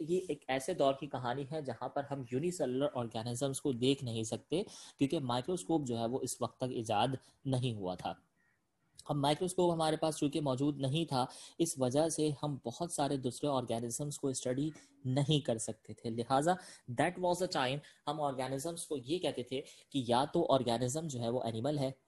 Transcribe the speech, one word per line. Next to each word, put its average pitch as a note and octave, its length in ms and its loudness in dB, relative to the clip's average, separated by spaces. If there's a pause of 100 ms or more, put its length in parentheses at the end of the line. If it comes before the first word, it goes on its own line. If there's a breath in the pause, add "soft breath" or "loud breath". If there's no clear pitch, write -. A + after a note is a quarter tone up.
ये E3+ 300 0
एक - 180 -6
ऐसे C3+ 240 0
दौर C#3 200 4
की D3 140 -6
कहानी B2+ 360 -4
है D3+ 220 -6
जहाँ B2 240 -6
पर C#3 160 -4
हम C#3 280 -6
unicellular C#3 540 0
organisms A#2+ 720 -2
को C#3+ 140 0
देख C3 300 2
नहीं A2+ 200 -2
सकते, B2 420 -2 (320 loud breath)
क्योंकि C#3+ 220 2
microscope C#3+ 640 0
जो A#2+ 140 0
है A#2 100 0
वो B2+ 140 -2
इस - 200 -4
वक्त A2+ 200 -4
तक B2+ 100 -2
ईजाद A#2+ 460 2 (300 soft breath)
नहीं B2+ 280 0
हुआ F2+ 200 -4
था। F2+ 240 -8 (920)
अब D3+ 60 2
microscope E3+ 560 2
हमारे D#3+ 260 2
पास D#3 200 0
चूंकि D3 240 0
मौजूद C#3+ 360 2
नहीं C#3 280 0
था, C3 260 0 (280 loud breath)
इस E3 200 2
वजह C3+ 300 4
से D3+ 320 2
हम D3 240 -2
बहुत E3+ 280 -4
सारे C#3+ 240 2
दूसरे B2+ 320 -2
organisms A#2+ 680 -2
को C3+ 160 -2
study C3 380 -2 (360 loud breath)
नहीं C#3+ 340 4
कर A#2 160 0
सकते - 360 -8
थे। - 160 -8
लिहाजा C3+ 480 2 (340 loud breath)
that D#3+ 280 2
was F3+ 220 2
the F3+ 100 0
time C#3 280 2 (280 loud breath)
हम D3+ 120 -2
organisms C#3 640 -2
को D3+ 120 -4
ये C3+ 220 -2
कहते C3 320 -2
थे C3 100 -2
कि - 480 -6
या A#2+ 160 6
तो E3+ 180 2
organism B2+ 640 2
जो C3 120 -4
है A#2 100 -2
वो A#2+ 160 0
animal A#2 340 -2
है C3+ 160 -2 (120)